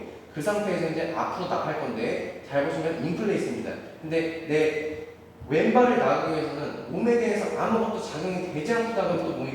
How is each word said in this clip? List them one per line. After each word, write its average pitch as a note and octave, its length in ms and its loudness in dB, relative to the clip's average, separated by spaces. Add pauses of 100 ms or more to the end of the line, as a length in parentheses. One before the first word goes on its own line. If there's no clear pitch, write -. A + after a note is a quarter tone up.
(340)
그 D3+ 80 -4
상태에서 F#3+ 460 0
이제 D#3 280 -2
앞으로 - 320 -2
나갈 - 320 -2
건데, - 680 -4
잘 C#3+ 160 2
보시면 D#3+ 400 -2
인플레이스입니다. E3+ 640 0 (320)
근데 D#3+ 460 -2
내 D3+ 560 2 (440)
왼발을 A3+ 500 6
나가기 D#3+ 340 2
위해서는 D3 580 -4
몸에 A#3 300 4
대해서 G#3 360 0
아무것도 A3 460 0
작용이 F#3 500 -4
되지 D#3 200 -2
않다가 G3 460 0
또 - 120 -2
몸이 - 240 -4